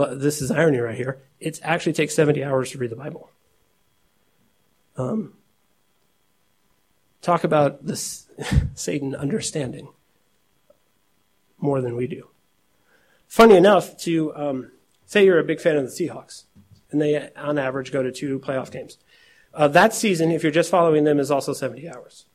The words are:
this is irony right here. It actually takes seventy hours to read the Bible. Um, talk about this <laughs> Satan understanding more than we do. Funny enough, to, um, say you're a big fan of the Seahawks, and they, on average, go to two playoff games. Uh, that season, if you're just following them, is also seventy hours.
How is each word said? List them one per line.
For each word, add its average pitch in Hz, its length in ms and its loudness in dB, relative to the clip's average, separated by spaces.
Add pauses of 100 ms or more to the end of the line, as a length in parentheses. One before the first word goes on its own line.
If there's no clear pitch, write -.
(140)
this 143 280 -2
is 131 100 -4
irony 147 280 2
right 117 180 -4
here. 127 240 -8 (180)
It 160 240 -10
actually 160 300 -2
takes 151 200 -2
seventy 147 300 2
hours 135 280 -2
to 143 60 -14
read 123 120 -6
the 113 80 -12
Bible. 151 320 -16 (1700)
Um, 147 360 -6 (1900)
talk 175 240 0
about 151 400 0
this - 420 -10 (240)
<laughs> - 240 0
Satan 139 400 -8
understanding 143 720 -6 (1700)
more 139 240 -2
than 120 140 -6
we 123 120 -6
do. - 200 -12 (1000)
Funny 226 280 8
enough, 180 440 6
to, 160 360 -4
um, 139 360 -6 (340)
say 208 180 2
you're 185 160 6
a 151 40 0
big 156 180 -4
fan 156 160 2
of 139 60 0
the 120 80 -8
Seahawks, - 540 -10 (460)
and 151 100 0
they, 147 340 -2
on 147 220 -4
average, 131 340 -4
go 139 100 -2
to 127 100 -2
two 135 280 -6
playoff 131 320 -6
games. - 260 -16 (560)
Uh, 147 140 2
that 180 260 6
season, 165 380 0
if 156 120 -2
you're 156 80 2
just 165 200 2
following 165 320 4
them, 147 160 2
is 135 120 0
also 139 220 -2
seventy 131 360 -8
hours. - 460 -20